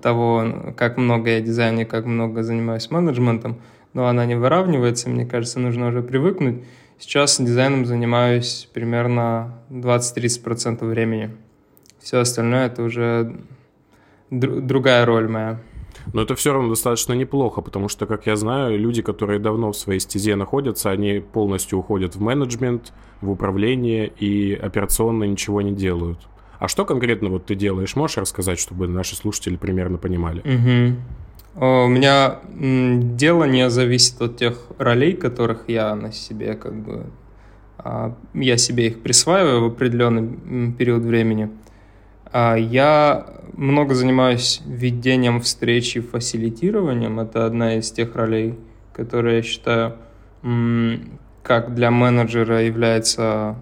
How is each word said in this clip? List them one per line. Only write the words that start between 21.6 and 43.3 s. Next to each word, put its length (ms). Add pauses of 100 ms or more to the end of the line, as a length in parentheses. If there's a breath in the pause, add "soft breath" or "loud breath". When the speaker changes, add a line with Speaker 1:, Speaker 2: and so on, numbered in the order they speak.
Speaker 2:
уходят 360
в 60
менеджмент, 720 (280 soft breath)
в 80
управление 800
и 460
операционно 720
ничего 360
не 100
делают. 480 (400 soft breath)
А 80
что 180
конкретно 440
вот 160
ты 100
делаешь? 400
Можешь 220
рассказать, 420
чтобы 280
наши 280
слушатели 400
примерно 420
понимали? 460
Speaker 1:
Мгм. 580 (540)
О, 300
у 20
меня, 520 (200)
м, 580
дело 280
не 240
зависит 520
от 160
тех 200 (200)
ролей, 360
которых 540
я 280
на 160
себе 420
как 220
бы, 300 (720 soft breath)
а, 380 (180)
я 240
себе 300
их 140
присваиваю 640
в 100
определённый, 480
м, 520
период 300
времени. 460 (840 soft breath)
А, 240
я 720 (280)